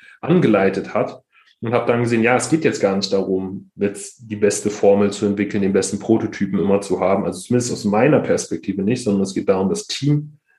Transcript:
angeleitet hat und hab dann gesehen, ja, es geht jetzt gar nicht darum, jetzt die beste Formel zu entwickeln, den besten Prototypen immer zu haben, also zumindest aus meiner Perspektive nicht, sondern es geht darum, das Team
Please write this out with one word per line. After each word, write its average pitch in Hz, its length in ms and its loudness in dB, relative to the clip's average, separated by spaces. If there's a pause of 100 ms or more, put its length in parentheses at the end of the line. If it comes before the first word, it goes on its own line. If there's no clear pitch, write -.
(220)
angeleitet 101 720 2
hat - 280 -4 (400)
und 117 120 -4
hab 117 140 0
dann 120 160 2
gesehen, 117 180 2
ja, 123 140 4
es - 140 -2
geht 156 140 0
jetzt 117 180 0
gar 98 140 2
nicht 98 160 -4
darum, 95 640 -4
jetzt 101 520 -6
die 107 60 -6
beste 101 340 0
Formel 101 420 4
zu - 140 -4
entwickeln, 101 380 0
den 95 100 0
besten 101 240 0
Prototypen 104 600 0
immer 98 220 2
zu 90 180 -2
haben, 95 260 0
also 87 140 -6
zumindest 123 340 0
aus - 100 -10
meiner 113 360 4
Perspektive - 640 -4
nicht, 123 200 0
sondern 98 200 0
es 95 100 -6
geht 101 160 -4
darum, 95 200 2
das - 180 -6
Team 147 460 -2 (260)